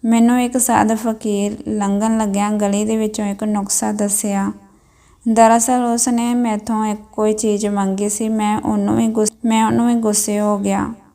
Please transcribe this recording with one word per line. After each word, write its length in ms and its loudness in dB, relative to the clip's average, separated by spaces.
ਮੈਨੂੰ 360 4
ਇੱਕ 160 -2
ਸਾਧ 380 2
ਫਕੀਰ 640 -4
ਲੰਘਣ 500 0
ਲੱਗਿਆਂ 340 0
ਗਲੀ 340 0
ਦੇ 120 -2
ਵਿੱਚੋਂ 280 -2
ਇੱਕ 180 -6
ਨੁਸਖਾ 480 -2
ਦੱਸਿਆ। 600 -2
ਦਰਅਸਲ 580 4
ਉਸ 260 -2
ਨੇ 260 -2
ਮੈਥੋਂ 500 -2
ਇੱਕ 140 -4
ਕੋਈ 200 0
ਚੀਜ਼ 340 0
ਮੰਗੀ 420 -2
ਸੀ, 200 -4
ਮੈਂ 280 0
ਉਹਨੂੰ 400 0
ਵੀ 100 2
ਗੁੱਸ-, 240 0
ਮੈਂ 200 2
ਉਹਨੂੰ 220 2
ਵੀ 80 4
ਗੁੱਸੇ 440 0
ਹੋ 180 0
ਗਿਆ। 280 -2